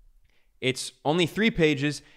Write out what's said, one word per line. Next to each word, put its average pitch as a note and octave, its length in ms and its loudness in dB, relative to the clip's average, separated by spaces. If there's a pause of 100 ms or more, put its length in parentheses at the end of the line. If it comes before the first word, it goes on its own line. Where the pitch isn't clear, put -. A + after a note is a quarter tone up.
(600)
It's - 320 -4 (120)
only D#3+ 220 2
three G#3 240 0
pages. D3 520 0 (140)